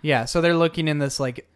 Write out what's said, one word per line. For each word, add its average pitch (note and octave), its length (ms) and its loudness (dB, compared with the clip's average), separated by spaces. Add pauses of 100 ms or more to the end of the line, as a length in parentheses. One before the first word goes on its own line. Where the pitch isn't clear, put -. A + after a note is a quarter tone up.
Yeah, C3+ 220 0
so E3+ 160 -2
they're E3+ 160 4
looking E3 320 0
in D3 100 0
this, C#3 220 -2
like, B2+ 360 -6